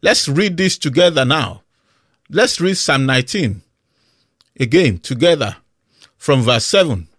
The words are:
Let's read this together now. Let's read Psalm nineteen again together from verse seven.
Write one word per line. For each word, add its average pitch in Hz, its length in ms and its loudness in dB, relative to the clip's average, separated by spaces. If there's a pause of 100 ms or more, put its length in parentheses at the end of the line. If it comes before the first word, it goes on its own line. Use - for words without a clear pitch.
Let's 190 280 0
read 180 260 0
this 185 220 0
together 151 480 0
now. 123 380 -4 (680)
Let's - 320 0
read 185 160 0
Psalm 135 280 0
nineteen 131 560 -2 (960)
again 127 420 2
together 139 580 0 (600)
from 135 260 0
verse 117 220 0
seven. 143 540 0